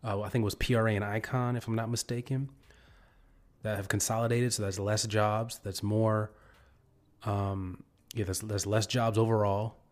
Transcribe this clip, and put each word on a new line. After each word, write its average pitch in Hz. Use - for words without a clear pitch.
Uh, 101
I 104
think 117
it -
was 101
P -
R 113
A 110
and 101
Icon, 120
if 117
I'm 113
not 113
mistaken, 120
that 107
have 98
consolidated. 117
So 107
that's 98
less 104
jobs. 107
That's 98
more, 107
um, 98
yeah, 110
there's, 92
there's 104
less 104
jobs 113
overall. 110